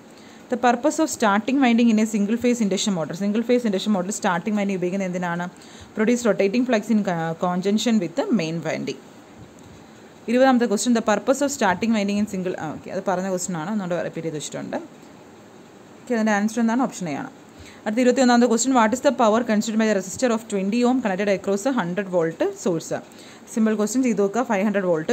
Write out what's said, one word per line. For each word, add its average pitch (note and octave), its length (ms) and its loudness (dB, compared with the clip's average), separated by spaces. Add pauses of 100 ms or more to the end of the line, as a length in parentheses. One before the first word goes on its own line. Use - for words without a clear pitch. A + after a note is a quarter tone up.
(520)
The A#3+ 120 -2
purpose B3 400 2
of D#4 40 0 (100)
starting A3 460 2
winding A#3 280 4
in G#3+ 120 4
a A3 100 0
single G#3 300 0
phase A#3+ 220 2
induction F#3+ 320 0
motor. D3+ 220 -4
സിംഗിൾ G#3 300 -2
ഫേസ് B3 200 2
ഇൻഡക്ഷൻ F#3+ 280 0
മോട്ടർ F3+ 200 -2
സ്റ്റാർട്ടിംഗ് G3 400 -2
വൈൻഡിങ് G3 220 -2
ഉപയോഗിക്കുന്നത് F#3 320 -2
എന്തിനാണ്? F3 340 -4 (500)
Produce A#3+ 320 2
rotating G3+ 420 2
flux G#3+ 140 0 (120)
in G#3 120 4
co-, E3 360 -2
conjunction G3+ 600 0
with D#3+ 160 -6
the A4 60 0 (140)
main D#3+ 260 -2
winding. C#3 340 -6 (1300)
ഇരുപതാമത്തെ B3 440 4
question, A#3+ 260 0
the G#3+ 120 -4
purpose A#3 340 0
of C#4 120 2
starting G#3 400 0
winding G3+ 240 0
in G#3 120 -2
single, F#3 300 -4
ആ, D#3 120 -6
ഓക്കെ, - 200 -14
അത് F#3+ 140 -4
പറഞ്ഞ F#3 240 -2
ക്വസ്റ്റ്യൻ F3+ 280 -4
ആണ്, E3 140 -6
ഒന്നുകൂടെ F3+ 320 -2
റിപ്പീറ്റ് D#3+ 200 -8
ചെയ്ത് D3+ 120 -6
വെച്ചിട്ടുണ്ട്. - 380 -8 (1200)
ഓക്കെ, - 160 -6
അതിൻ്റെ A3 200 2
answer G#3+ 260 0
എന്താണ്? A#3 240 2
option E3+ 260 -8
A - 80 -6
ആണ്. - 100 -10 (540)
അടുത്ത A3 200 0
ഇരുപത്തിയൊന്നാമത്തെ B3 480 4
question, B3+ 260 0
what A3 180 4
is - 100 -6
the - 140 4
power A3 200 4 (100)
consumed G#3+ 300 0
by A3 100 2
the G3 80 2
resistor F#3+ 380 -2
of A3+ 60 -8 (100)
twenty G3+ 360 0
ohm C4 160 2
connected G3+ 320 0
across G3+ 340 -2
a B3+ 100 0
hundred F3+ 360 -2
volt E3 240 0 (220)
source? E3+ 280 -2 (600)
Simple A3 280 2
ക്വസ്റ്റ്യൻ A3 260 0
ചെയ്ത് G3+ 160 2
നോക്കുക, G#3 280 0
five G3 180 0
hundred F#3+ 240 0
volt D#3+ 200 -2